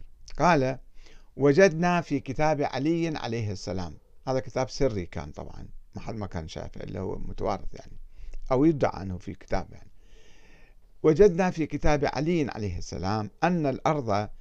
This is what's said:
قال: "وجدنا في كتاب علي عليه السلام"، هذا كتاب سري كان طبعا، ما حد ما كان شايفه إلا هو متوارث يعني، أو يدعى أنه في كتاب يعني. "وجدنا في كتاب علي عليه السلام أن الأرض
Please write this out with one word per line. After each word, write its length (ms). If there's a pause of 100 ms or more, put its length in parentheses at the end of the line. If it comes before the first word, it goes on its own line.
(400)
قال: 400 (560)
"وجدنا 640
في 180
كتاب 420
علي 560
عليه 340
السلام"، 420 (340)
هذا 120
كتاب 300
سري 360
كان 260
طبعا، 360 (280)
ما 60
حد 140
ما 120
كان 200
شايفه 360
إلا 160
هو 200
متوارث 540
يعني، 240 (540)
أو 140
يدعى 360
أنه 160
في 160
كتاب 380
يعني. 200 (1120)
"وجدنا 480
في 140
كتاب 480
علي 360
عليه 280
السلام 520 (140)
أن 220
الأرض 640 (120)